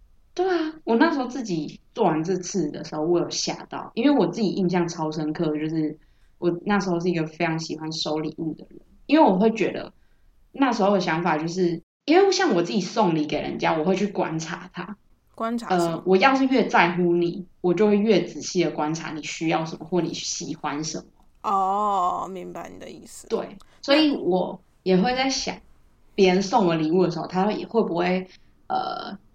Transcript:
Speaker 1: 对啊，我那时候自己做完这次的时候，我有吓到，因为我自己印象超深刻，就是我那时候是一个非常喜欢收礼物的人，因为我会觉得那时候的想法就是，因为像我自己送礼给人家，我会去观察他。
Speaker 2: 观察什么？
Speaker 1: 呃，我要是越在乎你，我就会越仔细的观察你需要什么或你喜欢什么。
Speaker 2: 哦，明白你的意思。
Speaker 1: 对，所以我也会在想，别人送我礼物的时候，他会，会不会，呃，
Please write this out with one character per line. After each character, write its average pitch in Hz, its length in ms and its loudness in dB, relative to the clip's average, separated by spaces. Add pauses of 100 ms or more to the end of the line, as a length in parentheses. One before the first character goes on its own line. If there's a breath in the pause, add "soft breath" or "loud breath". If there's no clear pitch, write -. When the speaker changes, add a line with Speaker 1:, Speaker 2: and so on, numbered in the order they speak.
(320)
Speaker 1:
对 370 160 0
啊， 320 260 0 (100)
我 226 120 2
那 320 160 6
时 285 60 -4
候 254 80 -4
自 262 160 -8
己 160 380 -6 (120)
做 233 120 0
完 160 180 2
这 180 140 -2
次 180 340 -4
的 - 140 -10
时 - 100 -12
候， 156 80 -4
我 170 160 2
有 151 100 0
吓 - 400 -6
到， - 260 -12
因 233 100 -2
为 294 60 6
我 247 160 4
自 170 140 -4
己 202 100 2
印 180 200 0
象 175 160 2
超 156 240 -4
深 156 220 -4
刻， 165 140 -2 (120)
就 156 100 -4
是 156 300 -2 (400)
我 170 260 -2
那 202 140 2
时 185 100 -2
候 170 120 0
是 175 80 -2
一 175 60 0
个 160 120 -2
非 - 180 -4
常 160 140 0
喜 156 200 -8
欢 156 140 -8
收 156 280 -4
礼 180 180 -6
物 160 160 -4
的 - 160 -18
人， - 100 -20 (260)
因 294 120 4
为 311 60 8
我 190 140 4
会 226 120 4
觉 196 220 -2
得 - 200 -10 (600)
那 269 200 0
时 220 120 0
候 202 80 4
的 196 80 2
想 170 220 -2
法 165 140 2
就 160 120 -4
是， 170 340 -2 (220)
因 311 120 4
为 392 140 6
像 359 240 2
我 170 80 2
自 175 100 -4
己 214 80 0
送 180 340 0
礼 151 120 0
给 147 140 -4
人 143 180 -6
家， 170 180 0
我 156 80 -2
会 185 120 2
去 202 100 0
观 160 320 -4
察 - 340 -10
他。 180 240 -12 (380)
Speaker 2:
观 226 240 -4
察 226 120 -10
什 175 200 2
么？ 165 60 -4
Speaker 1:
呃， 165 100 -10
我 190 100 6
要 269 160 6
是 269 140 2
越 254 220 4
在 180 240 4
乎 175 240 2
你， 175 280 -2 (160)
我 180 140 2
就 208 140 4
会 208 100 4
越 202 240 4
仔 156 180 -10
细 170 220 -2
的 156 80 2
观 156 240 -4
察 160 160 -8
你 156 140 -10
需 - 240 -4
要 165 160 0
什 165 120 -10
么 - 80 -14
或 175 160 0
你 160 140 -4
喜 - 400 -8
欢 147 280 -8
什 - 160 -8
么。 - 60 -12 (380)
Speaker 2:
哦， 190 880 0
明 180 220 -12
白 170 200 -12
你 185 60 -18
的 - 100 -16
意 - 160 -18
思。 - 240 -20
Speaker 1:
对， - 300 -6 (240 soft breath)
所 277 120 2
以 302 220 4
我 185 420 -2 (240)
也 185 140 4
会 247 180 4
在 262 140 0
想， - 260 -4 (600)
别 185 180 6
人 185 80 4
送 208 260 2
我 170 80 2
礼 156 160 0
物 180 140 4
的 170 60 0
时 165 80 -6
候， - 80 -8
他 185 180 0
会， 214 220 -2
会 226 160 0
不 165 120 -2
会， 185 320 0 (420 loud breath)
呃， - 500 -6 (160)